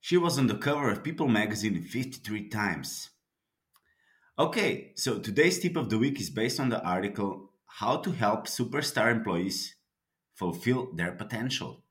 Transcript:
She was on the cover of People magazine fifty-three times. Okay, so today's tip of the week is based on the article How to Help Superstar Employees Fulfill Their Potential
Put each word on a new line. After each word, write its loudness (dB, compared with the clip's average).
She 2
was 4
on 4
the 2
cover 0
of -2
People -2
magazine 2
fifty-three -6
times. -4
Okay, 0
so 0
today's 4
tip 0
of -2
the 2
week 2
is -4
based -2
on 2
the 0
article -2
How -2
to -2
Help 2
Superstar 0
Employees -2
Fulfill 0
Their -2
Potential -6